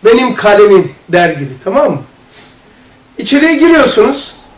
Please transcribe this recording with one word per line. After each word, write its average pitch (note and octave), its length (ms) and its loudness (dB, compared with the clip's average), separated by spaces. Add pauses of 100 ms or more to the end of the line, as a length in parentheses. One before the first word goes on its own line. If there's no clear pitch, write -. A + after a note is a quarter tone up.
Benim B3 300 0
kalemim G3+ 600 2 (140)
der F3 200 0
gibi, C#3 240 -10 (100)
tamam C4 280 -2
mı? C3+ 100 -8 (1160)
İçeriye D4 360 -2
giriyorsunuz. C#4+ 840 0 (220)